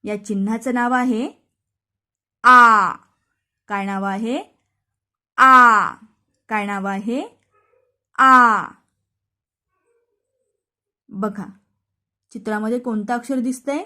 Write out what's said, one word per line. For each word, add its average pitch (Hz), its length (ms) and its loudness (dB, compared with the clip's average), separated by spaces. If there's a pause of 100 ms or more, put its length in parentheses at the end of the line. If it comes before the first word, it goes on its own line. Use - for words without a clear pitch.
या 208 200 -10
चिन्हाचं 220 500 -4
नाव 240 180 -2
आहे 247 540 -4 (960)
आ. 233 500 6 (760)
काय 196 160 -8
नाव 196 200 -6
आहे? 226 380 -6 (920)
आ. 247 580 4 (540)
काय 208 180 -6
नाव 196 200 -8
आहे? 226 520 -8 (800)
आ. 247 460 4 (2500)
बघा, 208 380 -10 (840)
चित्रामध्ये 220 460 -6
कोणतं 233 360 -6
अक्षर 247 240 -6
दिसतंय? 262 480 -8